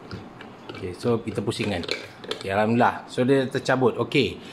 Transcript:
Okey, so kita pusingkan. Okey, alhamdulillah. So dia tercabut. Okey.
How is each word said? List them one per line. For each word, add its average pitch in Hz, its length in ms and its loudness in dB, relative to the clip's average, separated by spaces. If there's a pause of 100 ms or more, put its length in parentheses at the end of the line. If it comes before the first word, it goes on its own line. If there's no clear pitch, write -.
(720)
Okey, 92 260 -8
so 117 240 2
kita 104 240 -4
pusingkan. 107 400 -2 (560)
Okey, - 80 -6
alhamdulillah. 107 600 4
So - 120 -2
dia 135 240 4
tercabut. 127 560 2
Okey. 117 400 2 (120)